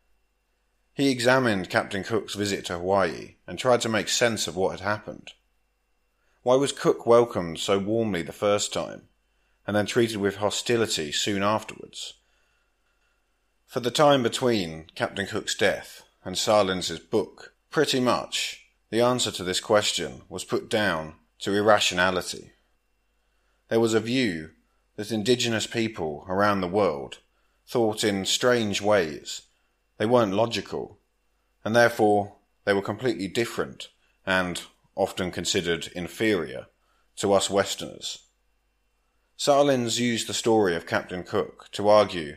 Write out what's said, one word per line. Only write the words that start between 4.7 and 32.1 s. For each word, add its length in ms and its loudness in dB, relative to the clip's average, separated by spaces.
had 140 -8
happened. 460 -6
Why 120 4
was 160 2
Cook 340 -2
welcomed 540 4
so 180 2
warmly 440 -2
the 100 -10
first 400 0
time, 300 -8
and 120 -2
then 100 2
treated 300 0
with 220 -2
hostility 720 -2
soon 280 -2
afterwards? 760 -4
For 140 -8
the 140 -4
time 320 4
between 600 -2
Captain 280 -4
Cook's 300 -6
death 480 -2
and 100 -8
Sahlins' 640 0
book, 560 -6
pretty 300 0
much 640 -2
the 100 0
answer 300 2
to 140 -6
this 160 -2
question 680 0
was 140 -10
put 260 -6
down 460 -2
to 160 -4
irrationality. 1000 2
There 100 2
was 160 2
a 60 4
view 500 -2
that 160 -8
indigenous 560 0
people 600 -4
around 320 2
the 60 -2
world 540 0
thought 340 0
in 240 0
strange 540 0
ways. 640 0
They 80 -2
weren't 280 4
logical, 640 -4
and 120 0
therefore 580 2